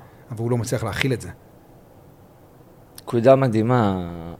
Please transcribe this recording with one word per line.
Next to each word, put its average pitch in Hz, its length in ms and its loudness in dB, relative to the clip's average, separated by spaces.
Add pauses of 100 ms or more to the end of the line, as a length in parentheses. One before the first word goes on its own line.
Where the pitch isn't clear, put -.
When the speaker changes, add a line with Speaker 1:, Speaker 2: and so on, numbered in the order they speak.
(300)
Speaker 1:
אבל 110 80 -12
הוא 117 120 -4
לא 123 60 0
מצליח 113 280 -4
להכיל 127 280 -2
את 104 80 -4
זה. 90 80 -16 (1700)
Speaker 2:
נקודה 123 340 4
מדהימה, 110 720 2 (320)